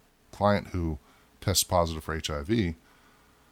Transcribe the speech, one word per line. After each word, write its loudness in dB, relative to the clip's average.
client 2
who -2
tests 2
positive 2
for -4
H -6
I -4
V, 0